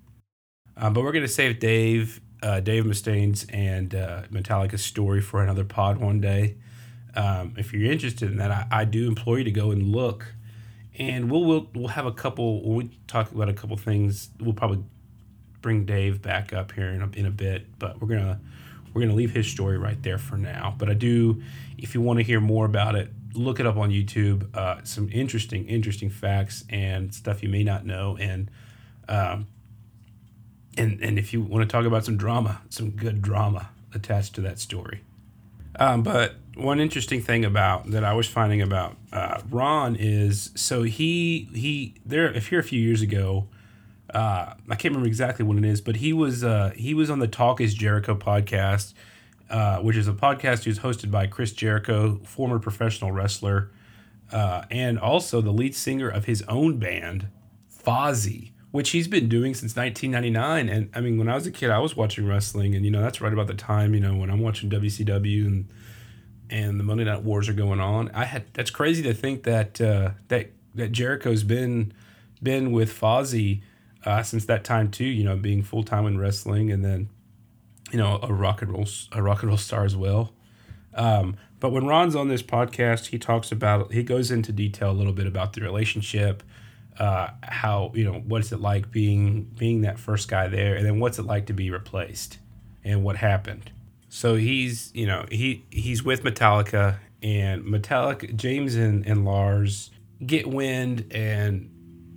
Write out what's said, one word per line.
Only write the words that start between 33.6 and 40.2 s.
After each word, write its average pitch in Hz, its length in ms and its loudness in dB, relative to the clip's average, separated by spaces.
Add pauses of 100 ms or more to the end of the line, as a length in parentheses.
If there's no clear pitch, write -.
attached 101 440 -2
to - 40 -6
that 95 180 -4
story. - 440 -10 (760)
Um, 123 240 4
but - 320 2 (200)
one 143 260 0
interesting 139 420 -2
thing 117 240 2
about, 98 460 2
that 107 120 2
I 104 80 2
was 113 160 2
finding 104 320 2
about, 95 380 0 (120)
uh, 90 380 -4
Ron 131 480 0
is, 104 580 2